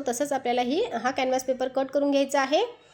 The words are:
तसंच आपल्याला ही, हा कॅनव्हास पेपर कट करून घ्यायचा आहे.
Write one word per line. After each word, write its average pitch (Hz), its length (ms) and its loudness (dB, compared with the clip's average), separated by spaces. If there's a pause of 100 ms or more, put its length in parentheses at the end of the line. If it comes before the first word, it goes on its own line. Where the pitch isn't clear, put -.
तसंच 285 240 -2
आपल्याला 247 280 0
ही, 285 240 0
हा 247 260 -2
कॅनव्हास 254 340 0
पेपर 262 240 -2
कट 269 180 -2
करून 285 240 0
घ्यायचा 277 300 2
आहे. 320 540 0